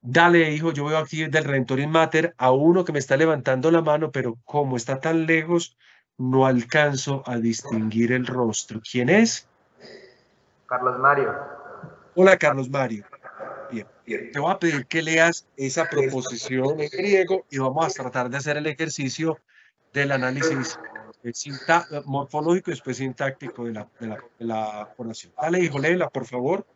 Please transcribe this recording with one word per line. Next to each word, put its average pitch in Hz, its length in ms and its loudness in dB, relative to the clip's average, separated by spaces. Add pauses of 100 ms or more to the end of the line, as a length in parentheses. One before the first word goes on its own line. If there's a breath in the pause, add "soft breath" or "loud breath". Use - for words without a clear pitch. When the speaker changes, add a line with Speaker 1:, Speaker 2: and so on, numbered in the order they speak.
Speaker 1:
Dale, 165 500 4
hijo, 160 200 -2
yo 143 120 -4
veo 151 140 0
aquí 156 280 -4
del 156 160 2
Redentor 135 380 -2
in 147 100 -2
Mater 160 480 2
a 127 140 4
uno 165 320 6
que 170 80 -4
me 147 80 0
está 135 160 0
levantando 147 560 2
la 165 100 6
mano, 151 300 0
pero 120 320 -4
como 139 320 -2
está 135 240 -4
tan 160 260 0
lejos, 165 500 0 (420 soft breath)
no 131 280 4
alcanzo 135 800 0
a 123 100 -4
distinguir 113 760 0
el 127 160 0
rostro. 117 540 -4 (100)
¿Quién 123 200 0
es? 226 360 4 (1200 loud breath)
Speaker 2:
Carlos 123 320 -2
Mario. 139 320 4 (840)
Speaker 1:
Hola, 185 240 8
Carlos 135 320 0
Mario. 120 340 -4 (680)
Bien, 107 160 -10 (200)
bien. - 260 -8
Te 143 60 -6
voy 156 120 0
a 196 80 0
pedir 151 280 0
que 165 160 -2
leas 160 440 2 (120)
esa 135 260 -2
proposición 135 960 -2
en 147 80 -2
griego 190 600 2
y 139 80 -6
vamos 135 260 0
a - 180 -4
tratar 123 280 -4
de 135 80 -6
hacer 147 180 -4
el 151 100 -4
ejercicio 156 720 -4 (540 soft breath)
del 139 180 0
análisis, 135 680 -2 (420)
eh, 120 120 -10
sinta-, 165 520 -2 (200)
morfológico 151 640 -2
y - 20 -6
después 131 240 -8
sintáctico 135 680 -8
de 117 80 -8
la, 104 140 -12 (120)
de 117 60 -10
la, 107 100 -8 (220)
de 117 80 -12
la 107 500 -6
oración. 113 400 -14
Dale, 165 240 -2
hijo, 147 180 -2
léela, 165 300 0
por 123 160 -6
favor. 139 520 -4